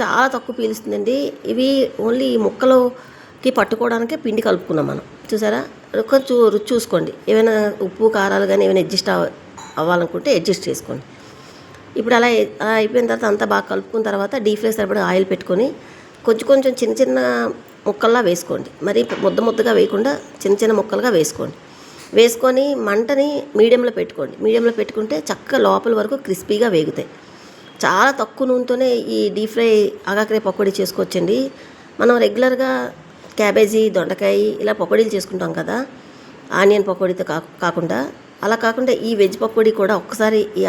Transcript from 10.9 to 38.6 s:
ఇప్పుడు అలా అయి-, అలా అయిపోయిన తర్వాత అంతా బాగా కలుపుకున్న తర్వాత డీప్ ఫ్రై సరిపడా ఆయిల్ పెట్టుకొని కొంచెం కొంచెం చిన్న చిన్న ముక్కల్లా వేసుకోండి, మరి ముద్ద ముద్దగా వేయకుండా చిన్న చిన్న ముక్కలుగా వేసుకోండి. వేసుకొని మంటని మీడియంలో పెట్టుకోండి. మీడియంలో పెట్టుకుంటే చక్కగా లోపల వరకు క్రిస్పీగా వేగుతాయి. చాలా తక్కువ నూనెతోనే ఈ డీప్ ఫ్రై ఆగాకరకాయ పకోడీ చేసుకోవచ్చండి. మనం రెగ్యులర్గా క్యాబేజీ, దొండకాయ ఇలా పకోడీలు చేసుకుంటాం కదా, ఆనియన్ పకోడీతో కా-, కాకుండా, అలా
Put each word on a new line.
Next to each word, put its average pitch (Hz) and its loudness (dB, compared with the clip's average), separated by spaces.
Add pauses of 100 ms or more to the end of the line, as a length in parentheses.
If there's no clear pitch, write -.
ఇప్పుడు 233 2
అలా 240 4
అయి-, 214 2 (180)
అలా 220 0
అయిపోయిన 233 0
తర్వాత 226 -2
అంతా 208 -2
బాగా 196 0
కలుపుకున్న 208 -4
తర్వాత 202 -2 (120)
డీప్ 214 0
ఫ్రై 220 0
సరిపడా 202 -2
ఆయిల్ 190 2
పెట్టుకొని 190 -2 (600)
కొంచెం 226 2
కొంచెం 269 4
చిన్న 220 0
చిన్న 254 2 (680)
ముక్కల్లా 226 2
వేసుకోండి, - -4 (180)
మరి 220 2 (220)
ముద్ద 190 0 (100)
ముద్దగా 220 0
వేయకుండా 226 0 (300)
చిన్న 202 2
చిన్న 220 2
ముక్కలుగా 220 -2
వేసుకోండి. 151 -2 (600)
వేసుకొని 254 4 (220)
మంటని 233 0 (320)
మీడియంలో 240 4
పెట్టుకోండి. 139 -6
మీడియంలో 233 2
పెట్టుకుంటే 220 -4 (120)
చక్కగా 262 -4
లోపల 196 2
వరకు 214 -2 (100)
క్రిస్పీగా 208 -2
వేగుతాయి. 156 -2 (760)
చాలా 196 4 (100)
తక్కువ 240 -4
నూనెతోనే 254 0 (280)
ఈ 220 0 (160)
డీప్ 214 -4
ఫ్రై 233 2 (440)
ఆగాకరకాయ 214 0
పకోడీ 196 0
చేసుకోవచ్చండి. 185 -2 (600)
మనం 240 4
రెగ్యులర్గా 254 2 (720)
క్యాబేజీ, 214 4 (160)
దొండకాయ 196 0 (240)
ఇలా 208 0
పకోడీలు 208 2
చేసుకుంటాం 185 -4
కదా, 175 -4 (840)
ఆనియన్ 202 4
పకోడీతో 180 -2
కా-, 156 -6 (120)
కాకుండా, 170 -2 (480)
అలా 226 2